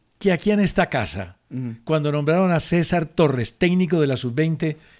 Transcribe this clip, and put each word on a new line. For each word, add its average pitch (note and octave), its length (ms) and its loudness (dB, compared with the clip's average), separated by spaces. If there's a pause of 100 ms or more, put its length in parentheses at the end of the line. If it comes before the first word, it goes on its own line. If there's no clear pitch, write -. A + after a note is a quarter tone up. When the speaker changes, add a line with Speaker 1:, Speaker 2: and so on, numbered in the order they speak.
(200)
Speaker 1:
que F#3+ 140 2
aquí G3+ 180 0
en G#3 80 2
esta F3+ 300 2
casa, G2 480 -6 (120)
Speaker 2:
Ujú. A#2+ 260 -8 (100)
Speaker 1:
cuando D3+ 260 -2
nombraron D#3+ 400 2
a D#3+ 80 2
César E3+ 460 0
Torres, C3+ 520 0
técnico F3+ 440 2
de C#3+ 60 4
la C3 100 0
sub-veinte, D3+ 580 -2 (240)